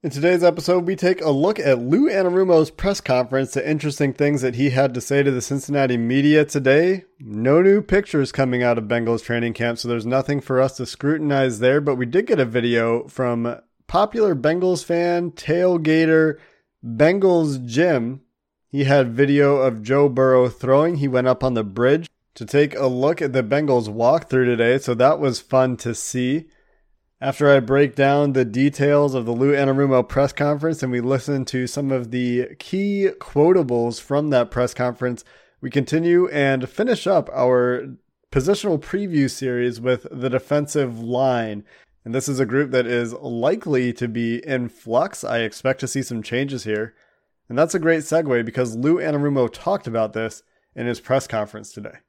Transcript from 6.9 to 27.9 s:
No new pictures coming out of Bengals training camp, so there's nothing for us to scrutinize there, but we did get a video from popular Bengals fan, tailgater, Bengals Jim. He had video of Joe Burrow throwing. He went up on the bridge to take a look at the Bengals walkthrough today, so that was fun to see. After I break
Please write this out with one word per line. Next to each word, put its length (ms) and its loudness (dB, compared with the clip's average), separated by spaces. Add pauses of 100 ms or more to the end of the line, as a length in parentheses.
No 420 0
new 220 4
pictures 500 0
coming 300 0
out 160 2
of 60 -6
Bengals 380 -2
training 300 -4
camp, 240 -4
so 120 -8
there's 180 -4
nothing 340 -2
for 180 -2
us 200 0
to 80 -8
scrutinize 720 -2
there, 240 2
but 140 -2
we 100 -4
did 200 0
get 140 2
a 60 2
video 640 0
from 520 -4 (280)
popular 460 0
Bengals 480 0
fan, 500 -2
tailgater, 1040 2 (440)
Bengals 840 2
Jim. 560 0 (460)
He 160 -2
had 280 2
video 440 4
of 260 0
Joe 260 2
Burrow 400 4
throwing. 480 2
He 120 -2
went 180 0
up 180 0
on 80 0
the 100 -2
bridge 460 0 (280)
to 100 -14
take 280 0
a 120 -2
look 340 0
at 140 -4
the 80 0
Bengals 520 0
walkthrough 520 2
today, 320 2
so 160 -2
that 260 4
was 220 -2
fun 340 2
to 180 -8
see. 520 -4 (760)
After 320 4
I 60 6
break 360 2